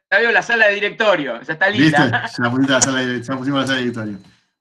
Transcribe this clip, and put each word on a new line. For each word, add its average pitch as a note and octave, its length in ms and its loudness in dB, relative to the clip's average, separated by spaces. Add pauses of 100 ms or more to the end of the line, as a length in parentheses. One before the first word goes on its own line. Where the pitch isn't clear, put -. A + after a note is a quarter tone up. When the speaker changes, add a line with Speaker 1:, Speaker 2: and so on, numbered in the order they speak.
(100)
Speaker 1:
ya G3 80 2
veo A#3 140 2
la F#3+ 100 4
sala A#3 260 2
de G3+ 60 2
directorio, F3 680 0
ya D#3+ 100 -6
está F#3+ 160 0
linda. D3+ 380 4 (160)
Speaker 2:
¿Viste? - 200 -6
Ya A#2+ 80 0
pusiste C3+ 220 0
la C3 80 2
sala C3 200 0
de, B2 220 -4
ya C3 140 -8
pusimos C3+ 240 -2
la B2+ 60 -2
sala C3+ 120 -2
de B2 60 -2
directorio. A2 340 -6 (420)